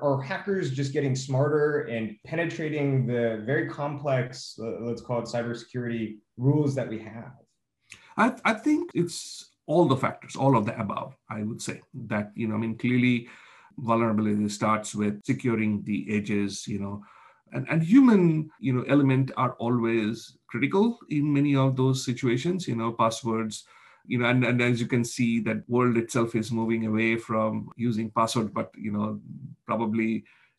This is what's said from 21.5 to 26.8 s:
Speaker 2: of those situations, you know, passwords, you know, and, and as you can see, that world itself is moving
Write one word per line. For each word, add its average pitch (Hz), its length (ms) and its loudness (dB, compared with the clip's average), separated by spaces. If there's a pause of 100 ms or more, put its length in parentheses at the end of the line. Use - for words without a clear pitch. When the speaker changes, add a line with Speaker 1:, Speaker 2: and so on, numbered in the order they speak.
Speaker 2:
of 135 180 4
those 131 300 2
situations, 135 640 -2
you 117 80 -2
know, 113 160 -2
passwords, 113 720 -2 (420)
you 123 120 0
know, 120 80 2
and, 123 180 4
and 123 180 2
as 120 180 2
you 113 60 -2
can 120 180 2
see, 117 360 0
that 107 280 -4
world 120 280 2
itself 117 380 0
is 110 160 -2
moving 113 360 -2